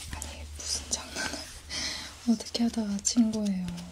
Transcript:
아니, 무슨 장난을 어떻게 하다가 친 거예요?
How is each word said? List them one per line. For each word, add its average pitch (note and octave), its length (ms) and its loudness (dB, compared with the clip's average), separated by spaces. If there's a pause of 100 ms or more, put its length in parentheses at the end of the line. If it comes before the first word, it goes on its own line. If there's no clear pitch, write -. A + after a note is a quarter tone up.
(100)
아니, - 320 -8 (140)
무슨 - 320 -4
장난을 - 480 -4 (920)
어떻게 - 340 4
하다가 A3 400 2
친 A3+ 280 6
거예요? G3+ 360 2 (240)